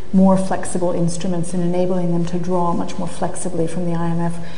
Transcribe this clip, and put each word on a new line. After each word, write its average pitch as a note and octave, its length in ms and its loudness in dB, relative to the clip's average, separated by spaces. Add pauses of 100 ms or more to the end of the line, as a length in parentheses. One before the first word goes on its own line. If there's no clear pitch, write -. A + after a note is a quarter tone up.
(140)
more F#3+ 240 6
flexible F3+ 540 -2
instruments E3+ 600 0
and F3+ 100 0
enabling F3+ 500 0
them E3+ 140 0
to F3 120 -2
draw F3 340 0
much F#3 260 -2
more F3+ 80 -2
flexibly E3+ 600 -2
from F3+ 180 -2
the E3+ 80 0
I E3+ 160 0
M E3+ 120 0
F E3+ 180 0 (200)